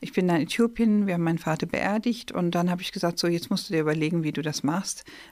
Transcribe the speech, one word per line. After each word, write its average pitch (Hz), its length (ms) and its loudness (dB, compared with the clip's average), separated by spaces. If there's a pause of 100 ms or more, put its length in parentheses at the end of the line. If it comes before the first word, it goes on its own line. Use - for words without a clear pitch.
ich - 120 -12
bin 185 160 2
dann 170 80 4
in 160 60 2
Äthiopien, 220 640 2
wir 185 80 0
haben 170 100 2
meinen 165 140 2
Vater 160 260 -2
beerdigt 220 680 -2
und 175 180 0
dann 175 200 2
habe 180 120 -2
ich - 100 -8
gesagt, 170 260 -2
"So, 170 100 0
jetzt 170 200 -2
musst 196 220 -2
du - 20 -4
dir 160 80 2
überlegen, 156 440 2
wie 151 80 0
du 147 100 -2
das 151 200 -4
machst. - 420 -2 (280)